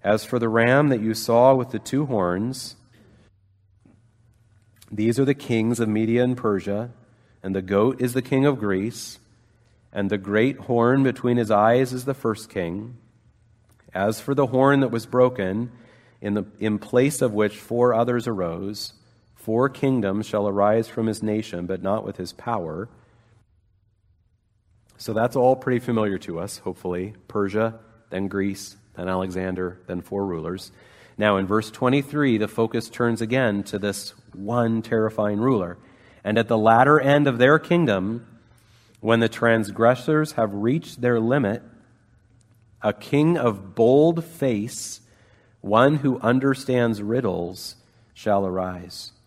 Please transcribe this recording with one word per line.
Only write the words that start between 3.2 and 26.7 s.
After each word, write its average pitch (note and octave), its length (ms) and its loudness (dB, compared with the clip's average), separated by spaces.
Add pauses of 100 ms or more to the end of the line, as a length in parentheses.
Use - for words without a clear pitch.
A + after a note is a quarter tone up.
these G#2+ 280 0
are C3+ 60 4
the C#3 80 2
kings A2+ 460 0
of A#2 80 0
Media A2 360 0
and B2 120 0
Persia, G#2 560 -4 (520)
and F#2+ 120 -6
the F#2+ 60 -2
goat G2+ 400 0
is B2 120 -2
the C3 80 0
king C3+ 240 0
of C#3 140 2
Greece, G2+ 600 -4 (720)
and G2 180 -4
the G#2 80 0
great G#2+ 440 0
horn B2 420 2
between B2 340 0
his A2 140 0
eyes A#2+ 420 4
is B2+ 120 -8
the C3+ 80 -4
first - 360 -6
king. G2+ 460 -6 (1000)
As G2+ 260 0
for - 140 -4
the C#3 140 2
horn C3+ 340 4
that B2+ 100 0
was A2+ 140 -4
broken, A#2+ 680 0 (500)
in G2+ 120 -4
the, G#2 100 -2 (160)
in G#2+ 180 0
place B2+ 440 0
of A#2+ 120 0
which G#2 240 0
four A#2+ 360 0
others A#2+ 340 0
arose, F#2+ 680 -6 (420)
four A#2 340 0
kingdoms G#2+ 560 -2
shall G#2 220 -2
arise G#2 400 2
from A2+ 200 -4
his G#2+ 160 -4
nation, G#2+ 420 -4
but F#2 160 -6
not G2+ 240 -4
with G2+ 120 -10
his F2+ 160 -10
power.'" F#2+ 560 -8 (2000)
So - 160 -10
that's A#2+ 240 0
all B2+ 180 4
pretty B2+ 240 -2
familiar G#2+ 400 -2
to E2 200 -10
us, F#2+ 200 -10
hopefully. F#2 560 -8 (120)